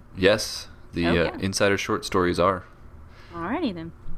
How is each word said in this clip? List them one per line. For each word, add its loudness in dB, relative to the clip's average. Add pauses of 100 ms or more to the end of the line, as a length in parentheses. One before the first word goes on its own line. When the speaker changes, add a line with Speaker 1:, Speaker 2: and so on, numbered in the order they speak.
(160)
Speaker 1:
Yes, 2 (260)
the, 0
uh, 4
Speaker 2:
Okay. 2
Speaker 1:
Insider 2
short -2
stories 2
are. 4 (680)
Speaker 2:
Alrighty -4
then. -10 (260)